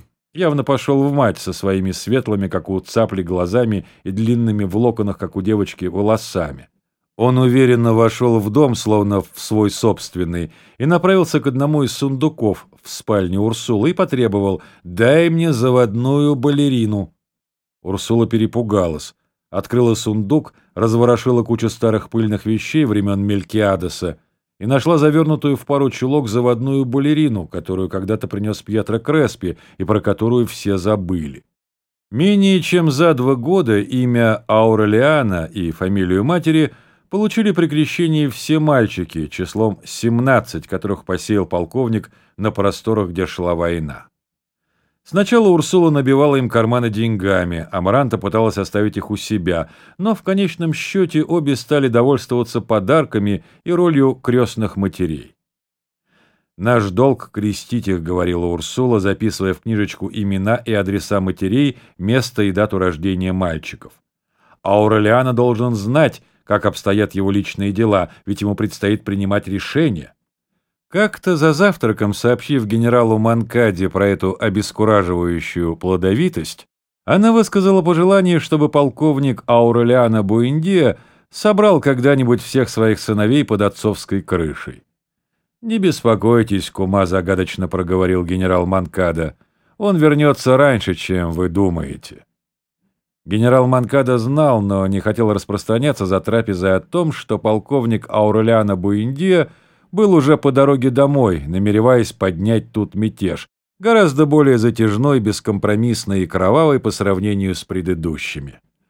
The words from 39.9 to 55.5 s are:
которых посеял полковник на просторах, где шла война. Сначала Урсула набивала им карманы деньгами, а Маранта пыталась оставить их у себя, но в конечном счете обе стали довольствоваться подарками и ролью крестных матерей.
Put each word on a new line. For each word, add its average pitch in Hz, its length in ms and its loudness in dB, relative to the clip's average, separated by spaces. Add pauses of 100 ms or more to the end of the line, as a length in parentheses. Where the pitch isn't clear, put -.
которых 98 360 -6
посеял 95 420 -2
полковник 107 680 -4 (240)
на 104 160 -4
просторах, 101 580 -2
где 87 160 -4
шла 87 300 -4
война. 85 500 -4 (1000)
Сначала 208 440 2
Урсула 170 420 4
набивала 139 460 2
им 127 120 0
карманы 117 400 0
деньгами, 95 840 -2
а 95 80 -4
Маранта 110 380 0
пыталась 107 380 0
оставить 104 400 -2
их 98 140 -8
у 104 60 -4
себя, 87 520 -4 (300)
но 214 160 0
в - 80 -12
конечном 180 500 -2
счете 165 520 -2
обе 143 320 -2
стали 139 320 0
довольствоваться 120 720 0
подарками 104 840 0 (200)
и 175 80 -4
ролью 160 420 2
крестных 117 640 -2
матерей. 90 580 -4 (1200)